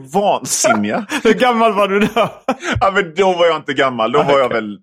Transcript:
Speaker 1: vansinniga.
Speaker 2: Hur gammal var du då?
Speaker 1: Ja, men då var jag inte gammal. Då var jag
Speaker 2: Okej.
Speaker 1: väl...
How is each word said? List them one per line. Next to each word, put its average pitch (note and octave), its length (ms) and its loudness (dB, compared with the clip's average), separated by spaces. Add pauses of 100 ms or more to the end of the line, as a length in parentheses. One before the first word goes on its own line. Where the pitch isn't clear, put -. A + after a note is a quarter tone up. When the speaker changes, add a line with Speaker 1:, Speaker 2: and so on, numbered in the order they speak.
(120)
Speaker 1:
vansinniga. G3+ 960 -2 (180)
Speaker 2:
Hur A3 100 4
gammal A3+ 400 2
var G3+ 140 0
du G3 120 0
då? G#3+ 300 0 (520)
Speaker 1:
Ja, G3 120 2
men F#3+ 220 -2
då F#3+ 180 2
var F3 120 2
jag E3 100 2
inte D3 180 -6
gammal. B2 380 0
Då D3+ 120 2
var C#3+ 140 2
jag C3+ 80 2
Speaker 2:
Okej. A2+ 160 -2
Speaker 1:
väl... G#2 220 -10